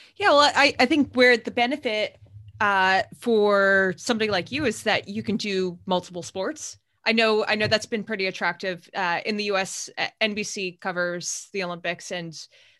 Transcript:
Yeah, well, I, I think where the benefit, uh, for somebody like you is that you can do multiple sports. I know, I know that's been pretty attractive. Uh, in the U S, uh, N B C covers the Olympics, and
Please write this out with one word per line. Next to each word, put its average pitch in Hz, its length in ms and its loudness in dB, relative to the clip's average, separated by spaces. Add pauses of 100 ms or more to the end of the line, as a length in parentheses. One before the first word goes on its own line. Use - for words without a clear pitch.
(180)
Yeah, 392 140 4
well, 285 220 6
I, 269 260 4
I 262 60 6
think 294 280 2
where 247 240 6
the 233 120 -8
benefit, 240 680 -2 (400)
uh, 190 440 4 (140)
for 196 800 4
somebody 220 340 -2
like 185 220 -2
you 294 140 -4
is 214 180 -4
that 190 240 0
you 208 160 -8
can 214 140 -2
do 185 480 -4
multiple 180 380 -4
sports. - 540 -8 (260)
I 226 100 0
know, 220 320 2
I 208 100 -2
know 214 120 -2
that's 214 200 -2
been 214 160 -6
pretty 190 240 -6
attractive. 180 640 -6
Uh, 175 320 -2
in 214 120 -4
the 208 80 -4
U 196 120 0
S, - 400 -6
uh, - 100 -2 (120)
N 214 140 0
B 208 100 -6
C 185 360 -8
covers 175 760 -6
the 196 100 -4
Olympics, 175 480 -8
and 170 260 -10 (420)